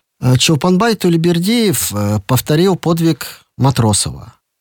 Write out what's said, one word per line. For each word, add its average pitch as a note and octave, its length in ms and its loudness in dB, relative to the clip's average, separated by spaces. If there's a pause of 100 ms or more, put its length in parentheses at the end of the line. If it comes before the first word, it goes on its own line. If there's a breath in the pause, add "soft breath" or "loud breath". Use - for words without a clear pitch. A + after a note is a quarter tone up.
(220)
Э, B2+ 160 2
Чулпанбай F3+ 580 2
Тулебердиев, F3 1000 0
э, G#2 320 -2
повторил D#3+ 500 0
подвиг E3 640 -2 (160)
Матросова. A2+ 760 -2 (280)